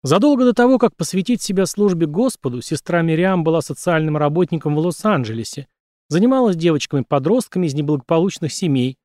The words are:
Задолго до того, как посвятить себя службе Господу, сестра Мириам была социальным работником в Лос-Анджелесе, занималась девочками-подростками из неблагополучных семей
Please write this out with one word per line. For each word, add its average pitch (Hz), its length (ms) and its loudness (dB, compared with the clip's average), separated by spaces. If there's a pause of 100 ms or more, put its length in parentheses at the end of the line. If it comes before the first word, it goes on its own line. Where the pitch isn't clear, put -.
Задолго 240 420 4
до 247 80 4
того, 247 260 4
как - 180 0
посвятить 190 460 -2
себя 190 220 -2
службе 180 420 0
Господу, 147 540 -2
сестра 165 420 -4
Мириам 165 420 0
была 160 160 2
социальным 156 560 -2
работником 151 580 0
в 147 40 0
Лос-Анджелесе, 139 880 -4 (420)
занималась 226 480 2
девочками-подростками 160 1080 0
из 135 80 -4
неблагополучных 151 800 -2
семей 135 520 -2